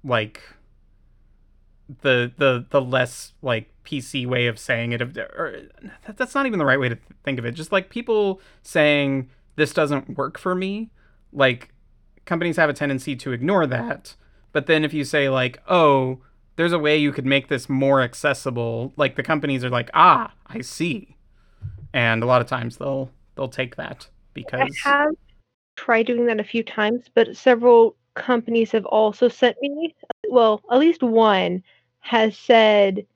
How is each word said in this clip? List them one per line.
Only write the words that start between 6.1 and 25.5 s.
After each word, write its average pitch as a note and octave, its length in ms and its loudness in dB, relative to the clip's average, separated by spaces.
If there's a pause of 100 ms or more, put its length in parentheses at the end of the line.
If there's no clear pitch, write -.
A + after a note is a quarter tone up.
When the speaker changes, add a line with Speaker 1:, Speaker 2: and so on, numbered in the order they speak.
Speaker 1:
that's B3+ 160 -6
not C#4 100 0
even A3 140 -2
the D3 80 0
right C3+ 120 4
way B2 120 -2
to A#2 60 -8
th-, - 100 -20 (180)
think C3+ 140 -6
of A#2 80 -8
it. A#2+ 60 -6
Just, D#3 200 -10
like, F#3+ 160 -2
people G#3+ 520 -4 (220)
saying, C#3+ 680 0 (260)
"This D3+ 160 0
doesn't C#3+ 460 -2
work C3+ 200 -8
for F#3 160 -4
me," G3 360 -8 (420)
like, C3 400 0 (540)
companies E3+ 320 -2
have D#3+ 120 4
a C3+ 40 -4
tendency C#3 420 -4
to B2+ 160 -8
ignore D#3+ 340 0
that. C3+ 480 -8 (380)
But D3 140 -4
then D#3 180 2
if D3 80 -4
you D3 120 -4
say, C#3 260 0
like, B2+ 360 -2
"Oh, C3+ 540 2 (360)
there's E3+ 160 0
a F3 60 0
way D3+ 200 2
you D3 120 2
could C3+ 160 -8
make C3+ 220 0
this C3 220 -4
more C3+ 320 2
accessible," A#2+ 960 -4
like, - 200 0
the - 60 -4
companies C#3+ 420 -2
are B2 60 -4
like, A#2+ 240 -2
"Ah, D#3 400 6 (120)
I - 140 -12
see." B2+ 560 -8 (800)
And A#2 280 0
a A#2+ 40 -2
lot B2 140 4
of A#2 60 -4
times A#2+ 300 -6
they'll, C3+ 340 -6 (240)
they'll - 140 -8
take B2+ 280 -8
that - 320 -14 (260)
because - 360 -4 (140)
Speaker 2:
I C#4+ 60 0
have D4 240 2 (640)